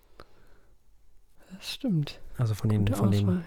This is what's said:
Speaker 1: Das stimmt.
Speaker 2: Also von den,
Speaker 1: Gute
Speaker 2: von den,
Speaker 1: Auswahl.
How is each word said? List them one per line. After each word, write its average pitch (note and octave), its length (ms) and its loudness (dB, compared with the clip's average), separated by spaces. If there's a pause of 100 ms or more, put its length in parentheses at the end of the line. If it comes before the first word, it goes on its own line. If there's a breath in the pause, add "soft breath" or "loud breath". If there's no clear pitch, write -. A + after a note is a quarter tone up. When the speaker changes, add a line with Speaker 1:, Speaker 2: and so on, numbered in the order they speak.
(1600 soft breath)
Speaker 1:
Das - 160 -12
stimmt. E3+ 480 -2 (160)
Speaker 2:
Also A2+ 160 0
von G#2+ 160 -2
den, G#2+ 120 4
Speaker 1:
Gute G#2 180 2
Speaker 2:
von G#2 120 4
den, G2+ 160 4
Speaker 1:
Auswahl. F3+ 200 2